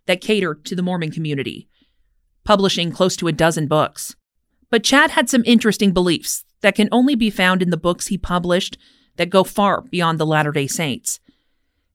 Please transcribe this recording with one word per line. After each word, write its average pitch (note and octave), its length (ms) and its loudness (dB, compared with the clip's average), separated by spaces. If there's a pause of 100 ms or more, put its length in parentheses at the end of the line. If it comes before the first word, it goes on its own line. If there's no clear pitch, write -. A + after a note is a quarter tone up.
that F3+ 160 -2
catered F#3 440 -2
to F#3 100 -8
the F3+ 80 -2
Mormon F3 260 -4
community, D3 580 -6 (760)
publishing F#3 480 2
close F#3 240 0
to F3 120 -4
a E3 40 0
dozen D#3+ 340 0
books. - 500 -2 (540)
But A#3 140 0
Chad D4 260 4
had D4 220 0
some A#3+ 160 4
interesting G#3+ 460 4
beliefs F3+ 520 -2 (160)
that G3 140 2
can A3 160 2
only B3+ 240 2
be A3 160 0
found F#3 320 2
in F3+ 80 0
the E3+ 40 0
books F3 320 -4
he F#3+ 120 -4
published F3+ 580 -2 (380)
that F3 160 -4
go F#3+ 120 4
far G3 380 -2
beyond E3 380 -2
the D#3 80 0
Latter-day D3+ 400 0
Saints. - 520 -6 (760)